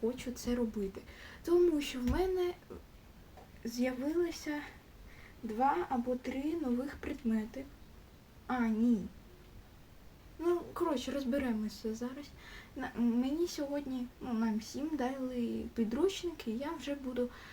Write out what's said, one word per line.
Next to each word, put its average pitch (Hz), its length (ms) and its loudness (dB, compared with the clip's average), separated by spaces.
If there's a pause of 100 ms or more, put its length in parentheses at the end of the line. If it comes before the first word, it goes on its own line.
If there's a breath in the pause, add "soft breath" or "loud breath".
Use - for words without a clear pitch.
хочу 247 300 0
це 240 240 -2
робити? 214 460 -2 (420 loud breath)
Тому 339 380 6
що 262 180 -4
в 247 120 4
мене 359 420 4 (1080)
з'явилося 294 1000 0 (840 loud breath)
два 262 460 4
або 247 260 2
три 269 400 -2
нових 269 400 0
предмети. 226 720 -2 (800)
А, 247 120 0
ні. 226 480 4 (1300)
Ну, 339 220 4 (120)
коротше, 285 380 0
розберемося 240 840 0
зараз. 262 300 -6 (500 loud breath)
На-, 262 200 -6
мені 254 520 4
сьогодні, 277 600 -2 (140)
ну, 254 120 -2
нам 220 260 2
всім 269 340 -4
дали 247 720 0 (120)
підручники, 277 760 2
я 285 200 -2
вже 285 240 -4
буду 247 340 -2 (240 loud breath)